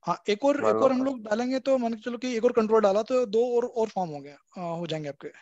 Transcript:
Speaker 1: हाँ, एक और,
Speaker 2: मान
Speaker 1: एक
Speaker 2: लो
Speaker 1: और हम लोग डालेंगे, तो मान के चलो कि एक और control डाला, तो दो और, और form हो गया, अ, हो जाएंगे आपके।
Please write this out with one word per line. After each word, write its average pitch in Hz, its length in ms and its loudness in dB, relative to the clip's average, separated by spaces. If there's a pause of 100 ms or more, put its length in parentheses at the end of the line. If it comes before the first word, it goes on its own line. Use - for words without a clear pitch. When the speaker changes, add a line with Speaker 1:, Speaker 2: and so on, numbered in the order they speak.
Speaker 1:
हाँ, 170 220 -2
एक 208 160 -2
और, 285 160 2
Speaker 2:
मान 220 100 2
Speaker 1:
एक 214 60 4
Speaker 2:
लो 226 60 2
Speaker 1:
और 262 100 6
हम 254 120 0
लोग 262 180 -4
डालेंगे, 240 380 -2
तो 269 180 2
मान 233 160 -2
के 220 60 -12
चलो 240 180 -8
कि 254 180 -4
एक 220 80 -2
और 247 80 6
control 220 280 4
डाला, 208 220 4
तो 254 240 0
दो 240 300 0
और, 240 100 0
और 226 220 -2
form 185 220 -6
हो 143 100 -10
गया, 143 140 -18
अ, - 260 -18
हो 170 260 -6
जाएंगे 151 220 -6
आपके। 143 200 -12 (140)